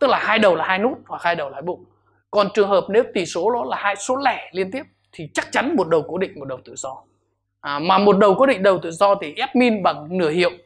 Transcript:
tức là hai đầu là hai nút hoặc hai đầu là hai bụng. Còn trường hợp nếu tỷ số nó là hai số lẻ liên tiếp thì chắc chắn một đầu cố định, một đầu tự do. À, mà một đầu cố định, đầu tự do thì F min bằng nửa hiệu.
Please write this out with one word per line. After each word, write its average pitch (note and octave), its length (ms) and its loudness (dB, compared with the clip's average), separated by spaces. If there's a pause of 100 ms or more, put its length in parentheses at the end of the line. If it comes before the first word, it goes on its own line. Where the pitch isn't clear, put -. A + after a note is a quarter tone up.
tức C#4 100 2
là F#3 80 2
hai G#3+ 200 0
đầu G3+ 160 4
là D#3+ 100 -2
hai F#3 140 0
nút B3+ 280 -2
hoặc D3+ 160 -12
hai E3+ 140 0
đầu D3 140 -6
là C3 40 -16
hai C3+ 80 -14
bụng. E3+ 220 -8 (460)
Còn G3+ 240 0
trường G3+ 140 2
hợp G3 200 2
nếu G3+ 140 2 (120)
tỷ F#3 120 -2
số F3+ 240 -2
nó B3 140 -2
là A#3+ 120 -6
hai G3+ 200 -4
số B3+ 200 -4
lẻ C4 360 -4
liên F#3 180 -4
tiếp C4 120 -8 (300)
thì D#3 220 -14
chắc - 180 -6
chắn B3+ 240 0
một F#3 120 0
đầu D#3+ 200 2
cố D#3+ 100 -8
định, F3+ 200 -6
một C#3 60 -12
đầu C3 200 -10
tự A#2 120 -20
do. C3 200 -12 (640)
À, C#3+ 180 -6
mà F3+ 200 2
một G3+ 200 6
đầu G3+ 200 6
cố C4+ 80 4
định, G3+ 160 0
đầu F#3+ 200 4
tự F3 80 -8
do G3+ 240 2
thì D#3+ 200 -4
F B3 200 -4
min A#3+ 280 2
bằng D#3+ 360 -2
nửa E3 120 2
hiệu. F3 200 2 (160)